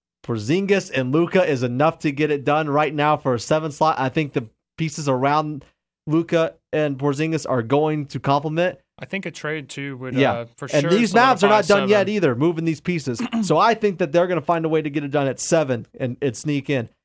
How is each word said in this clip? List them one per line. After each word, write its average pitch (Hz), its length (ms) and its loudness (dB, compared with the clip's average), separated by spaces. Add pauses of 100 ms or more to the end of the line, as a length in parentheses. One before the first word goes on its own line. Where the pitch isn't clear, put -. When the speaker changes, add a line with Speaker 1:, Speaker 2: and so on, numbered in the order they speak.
(240)
Speaker 1:
Porzingis 180 720 -2
and 131 180 -2
Luka 170 360 2
is 131 140 -2
enough 131 380 0
to 151 120 -2
get 147 180 0
it 143 140 -2
done 151 240 0
right 147 260 0
now 147 220 2
for 135 180 0
a 113 60 -2
seven 156 320 -2
slot. 156 260 0
I 135 100 0
think 151 240 -2
the 117 160 -4 (280)
pieces 160 320 -6
around 143 560 0 (420)
Luka 165 480 0 (180)
and 147 260 -2
Porzingis 147 500 -2
are 123 140 0
going 147 440 0
to 135 140 -10
complement. 156 580 0 (200)
Speaker 2:
I - 60 -16
think 190 220 -8
a 170 40 -10
trade, 151 380 -8
too, 139 280 -10
would, 127 180 -8
Speaker 1:
Yeah. 131 180 2
Speaker 2:
uh, 117 140 -6 (100)
for 139 160 -12
Speaker 1:
And 151 100 4
Speaker 2:
sure 165 80 0
Speaker 1:
these 196 220 2
Mavs 233 300 4
are 202 60 8
not 208 160 6
Speaker 2:
solidify 202 160 4
Speaker 1:
done 196 80 0
yet 208 120 6
Speaker 2:
seven. 190 140 0
Speaker 1:
either, 165 200 2
moving 160 300 0
these 160 160 -2
pieces. 139 400 -4 (120)
Speaker 2:
<clears throat> 226 100 0
Speaker 1:
So 165 160 2
I 220 160 4
think 208 240 0
that 156 140 -2
they're 170 160 4
gonna 175 120 -2
find 165 240 0
a 160 40 0
way 156 140 0
to 151 80 -4
get 147 120 -4
it 143 80 -6
done 139 160 0
at 123 140 -4
seven 131 460 0 (120)
and, 127 240 -4
and 131 140 -2
sneak 147 340 -4
in. 127 180 -2 (160)